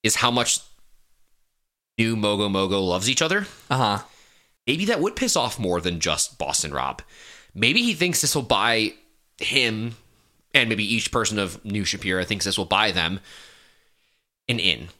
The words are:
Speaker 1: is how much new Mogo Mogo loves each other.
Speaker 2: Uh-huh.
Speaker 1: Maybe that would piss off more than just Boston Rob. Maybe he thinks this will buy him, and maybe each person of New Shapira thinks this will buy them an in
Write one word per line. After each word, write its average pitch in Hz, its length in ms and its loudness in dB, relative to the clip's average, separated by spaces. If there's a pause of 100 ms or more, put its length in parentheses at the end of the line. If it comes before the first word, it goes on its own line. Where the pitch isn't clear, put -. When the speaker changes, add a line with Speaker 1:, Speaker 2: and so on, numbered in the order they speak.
Speaker 1:
is 107 140 2
how 120 140 2
much 120 280 2 (1400)
new 113 180 2
Mogo 104 360 0
Mogo 98 360 2
loves 92 220 2
each 131 140 0
other. 190 240 0 (240)
Speaker 2:
Uh-huh. 110 320 0 (640)
Speaker 1:
Maybe 156 180 0
that 202 160 0
would 208 160 0
piss - 200 0
off 123 220 -2
more 90 220 0
than 85 200 -4
just - 380 0
Boston 71 360 -2
Rob. 65 260 -4 (540)
Maybe 135 280 2
he 233 120 0
thinks 175 260 0
this 143 160 0
will 135 60 0
buy 110 500 2 (460)
him, 113 580 -2 (560)
and 123 160 4
maybe 107 160 0
each 107 260 -2
person 107 280 0
of 98 260 -4
New 104 200 -2
Shapira 92 420 -2
thinks 98 180 -2
this 98 140 -2
will 92 80 -2
buy 104 260 2
them 87 280 0 (1300)
an 120 120 0
in 85 280 0 (120)